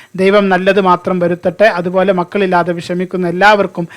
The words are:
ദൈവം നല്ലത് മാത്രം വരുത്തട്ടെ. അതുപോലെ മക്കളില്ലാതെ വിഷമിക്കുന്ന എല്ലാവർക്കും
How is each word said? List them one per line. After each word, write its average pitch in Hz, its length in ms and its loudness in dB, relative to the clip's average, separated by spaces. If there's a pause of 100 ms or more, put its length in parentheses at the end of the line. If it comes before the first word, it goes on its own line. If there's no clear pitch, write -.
(160)
ദൈവം 196 320 2
നല്ലത് 185 320 0
മാത്രം 185 380 0
വരുത്തട്ടെ. 175 460 -2
അതുപോലെ 185 480 0
മക്കളില്ലാതെ 180 600 -2
വിഷമിക്കുന്ന 180 560 -6
എല്ലാവർക്കും 185 680 2